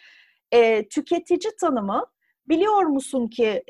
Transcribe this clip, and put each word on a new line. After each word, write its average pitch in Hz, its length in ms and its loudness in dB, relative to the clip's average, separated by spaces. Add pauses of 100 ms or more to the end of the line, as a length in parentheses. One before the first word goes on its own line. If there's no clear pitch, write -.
(520)
Ee, 226 360 4
tüketici 349 760 -2
tanımı 254 440 -2 (400)
biliyor 392 380 2
musun 269 440 -2
ki, 220 420 -2